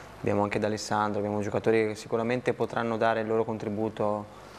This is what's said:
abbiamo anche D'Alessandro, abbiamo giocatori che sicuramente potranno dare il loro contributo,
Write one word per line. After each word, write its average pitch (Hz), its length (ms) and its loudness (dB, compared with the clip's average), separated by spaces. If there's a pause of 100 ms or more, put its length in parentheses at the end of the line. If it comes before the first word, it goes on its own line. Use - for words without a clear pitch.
(200)
abbiamo 101 240 2
anche 104 160 0
D'Alessandro, 107 580 0
abbiamo 104 240 0
giocatori 110 460 2
che 107 80 -4
sicuramente 117 580 0
potranno 117 440 -2
dare 113 240 4
il 110 60 -2
loro 113 160 2
contributo, 107 960 -2 (180)